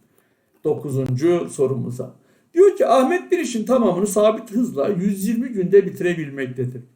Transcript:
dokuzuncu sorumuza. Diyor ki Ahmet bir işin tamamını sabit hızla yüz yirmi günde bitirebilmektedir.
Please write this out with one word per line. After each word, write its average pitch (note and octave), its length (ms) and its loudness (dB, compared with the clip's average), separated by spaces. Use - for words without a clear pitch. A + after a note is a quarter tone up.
dokuzuncu C3+ 840 -2
sorumuza. B2 640 -4
Diyor F#4+ 220 6
ki - 100 2
Ahmet D#4 460 2
bir F4 60 2
işin A3+ 260 -4
tamamını G#3 420 2
sabit G#3+ 440 0
hızla E3+ 380 -2
yüz G3 400 -2
yirmi A#3+ 200 -2
günde F#3+ 380 4
bitirebilmektedir. C3+ 960 -6